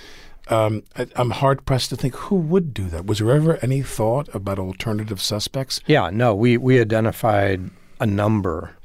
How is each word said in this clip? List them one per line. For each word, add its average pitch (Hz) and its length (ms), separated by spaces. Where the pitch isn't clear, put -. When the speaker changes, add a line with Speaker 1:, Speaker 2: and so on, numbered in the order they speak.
Speaker 1:
Um, 110 340
I, 123 100
I'm 123 140
hard-pressed 135 600
to 131 60
think 131 200
who - 200
would 165 380
do 101 140
that. 82 180
Was 104 140
there 110 120
ever 156 300
any 135 180
thought 123 540
about 98 240
alternative 104 640
suspects? - 640
Speaker 2:
Yeah, 117 260
no, 117 220
we, 117 240
we 131 200
identified 104 920
a - 40
number 98 800